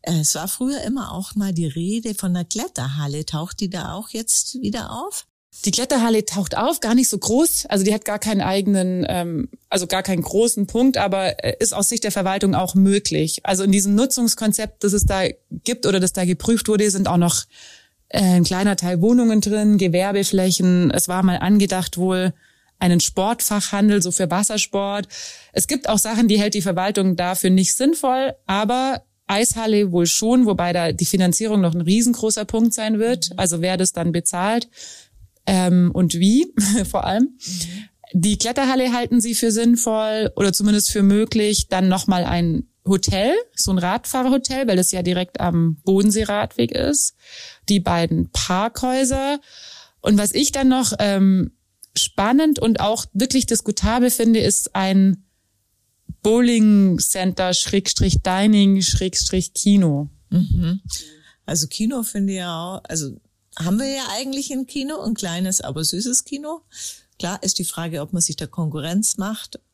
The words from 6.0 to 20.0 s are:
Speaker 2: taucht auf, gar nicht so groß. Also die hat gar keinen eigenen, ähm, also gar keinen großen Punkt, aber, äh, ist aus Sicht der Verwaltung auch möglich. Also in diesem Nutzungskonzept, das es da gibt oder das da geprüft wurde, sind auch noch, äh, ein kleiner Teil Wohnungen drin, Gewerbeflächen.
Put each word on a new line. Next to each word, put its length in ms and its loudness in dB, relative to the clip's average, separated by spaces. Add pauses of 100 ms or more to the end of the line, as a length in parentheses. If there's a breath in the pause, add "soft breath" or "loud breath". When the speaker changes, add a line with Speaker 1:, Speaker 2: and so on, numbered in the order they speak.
Speaker 2:
taucht 300 -4
auf, 240 -2
gar 140 0
nicht 140 4
so 100 -2
groß. 480 0
Also 180 0
die 80 2
hat 120 -4
gar 160 -6
keinen 220 -2
eigenen, 680 0
ähm, 400 -4 (220)
also 180 -2
gar 160 -2
keinen 180 -2
großen 460 0
Punkt, 300 2
aber, 460 -2
äh, 140 -4
ist 160 -2
aus 140 -2
Sicht 160 -4
der 80 -2
Verwaltung 420 0
auch 220 -2
möglich. 680 2
Also 200 0
in 80 4
diesem 240 2
Nutzungskonzept, 880 -2
das 80 2
es 140 2
da 160 0 (420)
gibt 220 -4
oder 120 2
das 140 0
da 140 -2
geprüft 420 0
wurde, 220 2
sind 180 0
auch 80 2
noch, 280 2 (680 loud breath)
äh, 100 -2
ein 240 4
kleiner 320 0
Teil 240 -2
Wohnungen 400 4
drin, 380 2
Gewerbeflächen. 1120 2